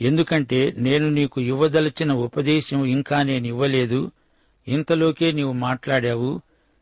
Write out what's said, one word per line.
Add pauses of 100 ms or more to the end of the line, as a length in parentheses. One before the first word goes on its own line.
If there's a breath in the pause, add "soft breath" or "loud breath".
ఎందుకంటే
నేను
నీకు
ఇవ్వదలచిన
ఉపదేశం
ఇంకా
నేనివ్వలేదు. (580)
ఇంతలోకే
నీవు
మాట్లాడావు. (420)